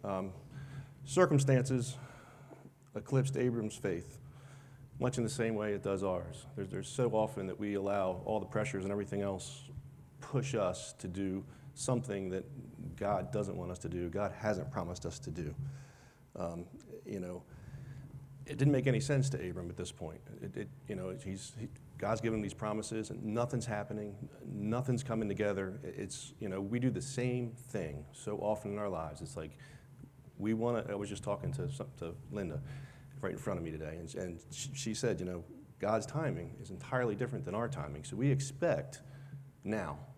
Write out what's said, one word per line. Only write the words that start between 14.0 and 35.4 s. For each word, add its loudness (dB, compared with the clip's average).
God 0
hasn't 0
promised -2
us -4
to -6
do. -4
Um, -2
you -4
know, -6
it -6
didn't 8
make 6
any 8
sense 4
to -2
Abram -4
at -6
this -2
point. -8
It, -6
it, -2
you -2
know, -2
he's, -6
he, -6
God's 2
given 2
him 2
these -2
promises, -2
and -6
nothing's 2
happening, -2
nothing's 2
coming 2
together. 2
It's, -6
you -2
know, 0
we 2
do 6
the 2
same 0
thing -4
so -4
often 0
in -2
our 0
lives. -2
It's -8
like, -6
we 4
wanna, 4
I 0
was -2
just -4
talking 0
to -2
some, -6
to -4
Linda -2
right 0
in -4
front 0
of -2
me -2
today, -4
and, -8
and -4
she, -6
she -2
said, 4
you 0
know, -2